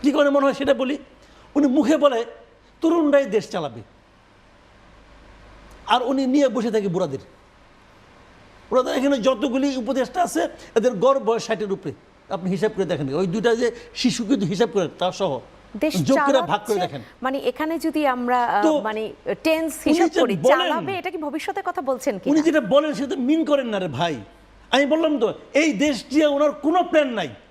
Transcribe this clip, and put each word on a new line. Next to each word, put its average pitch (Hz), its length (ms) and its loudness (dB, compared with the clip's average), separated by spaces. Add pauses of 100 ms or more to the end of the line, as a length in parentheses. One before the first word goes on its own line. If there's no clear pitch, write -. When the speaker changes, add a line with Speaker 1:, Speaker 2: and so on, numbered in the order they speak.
Speaker 1:
কি 285 160 4
করে 285 180 6
মনে 285 120 4
হয় 269 140 0
সেটা 277 200 2
বলি। 269 140 -2 (600)
উনি 294 120 4 (100)
মুখে 294 180 4 (100)
বলে 254 140 2 (640)
তরুণরাই 302 440 4 (100)
দেশ 208 180 0
চালাবে, 139 280 -8 (2000)
আর 247 80 4 (100)
উনি 269 120 0 (100)
নিয়ে 285 220 4
বসে 233 200 -2
থাকে 202 200 0
বুড়াদের। 160 260 -4 (1500)
বুড়াদের 254 300 2
এখানে 277 180 2 (100)
যতগুলি 262 400 0 (140)
উপদেষ্টা 247 460 -2
আছে, 320 140 -2 (360)
এদের 233 160 2 (100)
গড় 269 240 4
বয়স 226 200 0
ষাটের 208 280 -4
উপরে। 147 160 -12 (440)
আপনি 185 200 -6
হিসাব 196 200 0
করে 190 160 -2
দেখেন, 151 140 -4 (160)
ওই 196 120 0
দুইটা 220 180 0 (100)
যে 247 60 0 (340)
শিশু 240 280 0
কিন্তু 214 240 0
হিসাব 214 220 0
করে, 180 120 0 (140)
তা 180 60 0 (120)
সহ 185 120 -2 (520)
Speaker 2:
দেশ 311 100 -2 (160)
Speaker 1:
যোগ 269 80 6 (100)
করে 277 120 4 (120)
ভাগ 202 160 -2
করে 226 100 0
Speaker 2:
চালাচ্ছে, 359 60 0
Speaker 1:
দেখেন। 135 180 -8 (240)
Speaker 2:
মানে 269 120 -2 (120)
এখানে 311 240 -4 (120)
যদি 311 160 -2 (140)
আমরা, 247 320 0
আহ, 202 180 0
Speaker 1:
তো 311 60 6 (160)
Speaker 2:
মানে 214 140 -4 (440)
টেন্স 320 280 0
Speaker 1:
উনি - 140 -6
Speaker 2:
হিসাব 330 280 4
Speaker 1:
যে 359 80 0
Speaker 2:
করি, 240 120 0 (100)
Speaker 1:
বলেন, 262 60 6
Speaker 2:
চালাবে, 330 480 0
এটা 349 140 -6
কি 349 140 -6
ভবিষ্যতের 320 420 -6
কথা 359 200 -6
বলছেন 262 320 -2
কি - 100 -6
Speaker 1:
উনি 311 100 4
Speaker 2:
না? 294 60 2
Speaker 1:
যেটা 311 140 2 (120)
বলেন 294 260 2
সেটা 262 160 -4 (120)
মিন 320 220 2
করেন 277 240 2
না 202 100 0
রে 175 60 -4 (100)
ভাই। 170 160 0 (580)
আমি 277 200 4
বললাম 320 280 0
তো, 226 60 2 (340)
এই 320 80 2 (140)
দেশ 294 120 2 (160)
নিয়ে 302 240 4
ওনার 285 160 2 (140)
কোনো 339 140 2 (120)
প্ল্যান 302 180 4 (100)
নাই। 156 100 -4 (220)